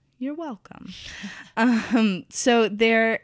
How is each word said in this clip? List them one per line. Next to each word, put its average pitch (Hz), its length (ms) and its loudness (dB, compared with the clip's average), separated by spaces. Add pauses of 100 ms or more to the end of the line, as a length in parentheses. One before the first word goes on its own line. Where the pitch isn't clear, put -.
(180)
You're 277 160 -6
welcome. 294 580 -14 (320)
<laughs> - 320 -14
Um, 220 720 2
so 233 380 2
there 226 560 2